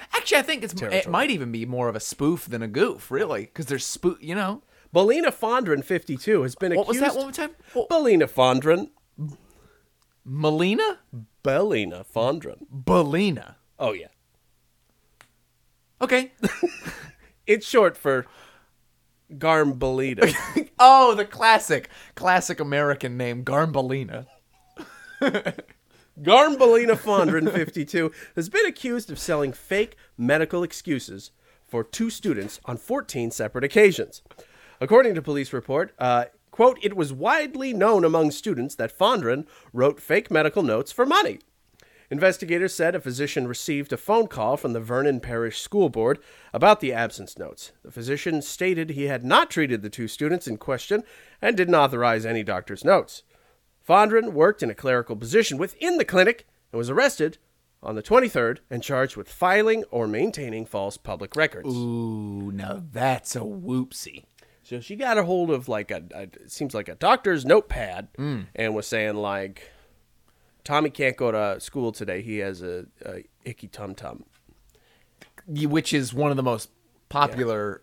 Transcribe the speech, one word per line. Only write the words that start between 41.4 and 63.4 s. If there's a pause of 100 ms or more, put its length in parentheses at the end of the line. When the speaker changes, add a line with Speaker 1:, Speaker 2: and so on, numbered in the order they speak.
Speaker 2:
Investigators
said
a
physician
received
a
phone
call
from
the
Vernon
Parish
School
Board (340)
about
the
absence
notes. (100)
The
physician
stated
he
had
not
treated
the
two
students
in
question (360)
and
didn't
authorize
any
doctor's
notes. (680)
Fondren
worked
in
a
clerical
position
within
the
clinic (240)
and
was
arrested (440)
on
the
twenty-third
and
charged
with
filing
or
maintaining
false
public
records.
Speaker 1:
Ooh,
now (100)
that's
a